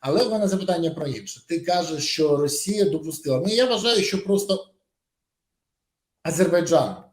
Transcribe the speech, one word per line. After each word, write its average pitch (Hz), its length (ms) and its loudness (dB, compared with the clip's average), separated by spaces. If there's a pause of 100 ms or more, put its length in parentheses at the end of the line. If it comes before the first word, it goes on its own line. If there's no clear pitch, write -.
Але 156 240 2
в 220 60 -6
мене 214 180 0
запитання 180 420 0
про 156 160 -6
інше. 113 420 -10
Ти 165 120 -2
кажеш, 165 480 -2
що 151 280 2
Росія 190 540 0
допустила. 156 500 -4
Ну, 170 80 -2
я 233 180 2
вважаю, 226 360 0
що - 220 -2
просто 196 420 -2 (1600)
Азербайджан 165 720 2 (160)